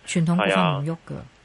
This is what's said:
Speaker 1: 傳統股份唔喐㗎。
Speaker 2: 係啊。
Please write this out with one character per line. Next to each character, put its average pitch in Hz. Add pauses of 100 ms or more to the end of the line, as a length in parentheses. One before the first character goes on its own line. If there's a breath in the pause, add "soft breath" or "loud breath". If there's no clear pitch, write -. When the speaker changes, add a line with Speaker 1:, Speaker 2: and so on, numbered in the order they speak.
Speaker 1:
傳 170
統 170
股 190
份 196
唔 180
喐 165 (160)
㗎。 147
Speaker 2:
係 -
啊。 131 (200)